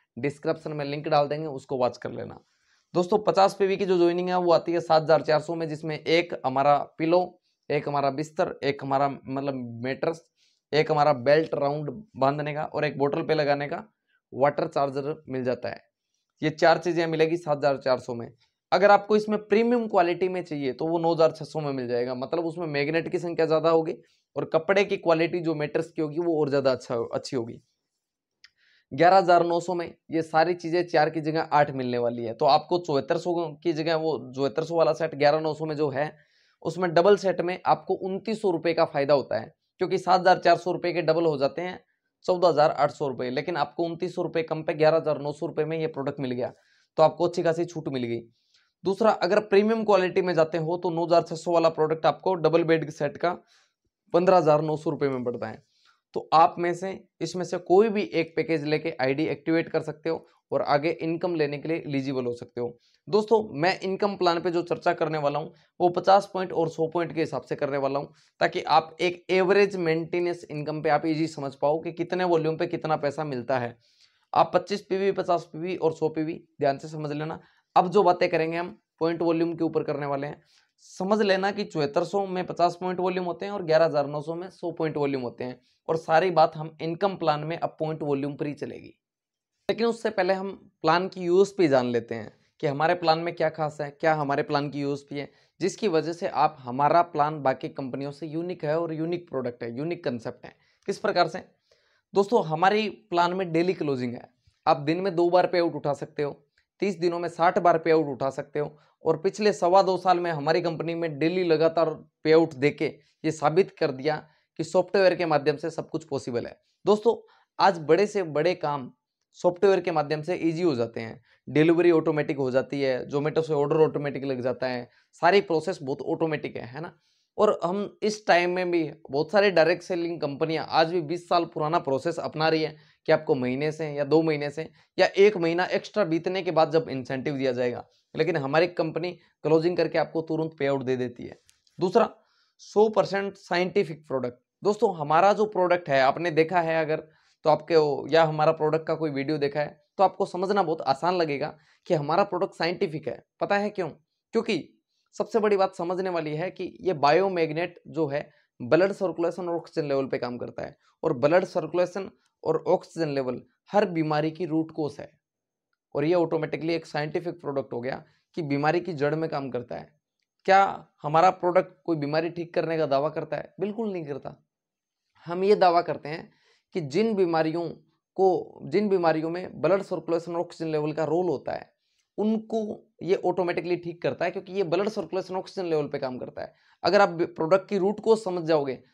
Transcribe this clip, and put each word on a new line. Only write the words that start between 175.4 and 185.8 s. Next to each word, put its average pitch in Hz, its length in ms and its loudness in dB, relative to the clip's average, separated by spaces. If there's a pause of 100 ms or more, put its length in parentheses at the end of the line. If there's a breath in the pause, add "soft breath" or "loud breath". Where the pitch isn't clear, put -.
ये 202 120 6
दावा 175 260 4
करते 143 260 -8
हैं 151 240 -12 (420)
कि 190 80 -4
जिन 202 320 0
बीमारियों 165 540 0 (480)
को, 185 480 0
जिन 196 240 0
बीमारियों 165 420 2
में 175 300 -10
ब्लड 180 240 2
सर्कुलेशन 170 480 -4
और 170 80 -4
ऑक्सीजन 165 300 -6
लेवल 151 220 -2
का 156 140 -2
रोल 170 200 0
होता 139 260 -4
है, - 200 -12 (460)
उनको 220 400 -2 (440)
ये 165 140 2
ऑटोमेटिकली 175 600 -2
ठीक 170 240 -12
करता 147 220 -2
है, 180 60 -2
क्योंकि 180 220 -12
ये 196 120 -2
ब्लड 185 260 -2
सर्कुलेशन 185 460 -8
ऑक्सीजन 185 300 -8
लेवल 151 200 0